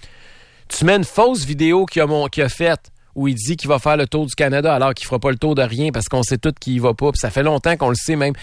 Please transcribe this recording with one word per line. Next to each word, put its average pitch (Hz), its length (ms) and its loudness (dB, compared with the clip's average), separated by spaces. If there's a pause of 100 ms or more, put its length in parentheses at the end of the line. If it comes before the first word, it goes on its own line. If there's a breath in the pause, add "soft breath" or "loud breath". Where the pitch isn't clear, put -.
(680 soft breath)
Tu - 160 -2
mets 190 100 6
une 190 80 2
fausse 226 420 2
vidéo 160 400 2
qu'il 165 160 -2
a 147 60 2
mon-, 147 200 0
qu'il 151 160 -2
a 131 60 0
faite 165 420 -2 (240)
où 139 120 -2
il 135 60 2
dit 123 240 -4
qu'il 139 100 -8
va 139 120 2
faire 151 180 2
le 143 80 0
tour 156 220 -2
du - 80 -10
Canada 143 400 2
alors 131 180 2
qu'il - 140 -12
fera 127 100 -2
pas 135 140 -2
le 123 60 -2
tour - 180 0
de 135 80 2
rien 123 280 -2
parce 117 160 -4
qu'on 127 140 0
sait 123 160 -2
tous 156 140 -2
qu'il 131 220 -6
y 123 60 0
va 120 140 2
pas. 139 180 0
Puis - 80 0
ça 110 120 -4
fait 135 100 0
longtemps 156 360 2
qu'on 139 120 0
le 120 60 2
sait, 160 200 -2
même 143 280 0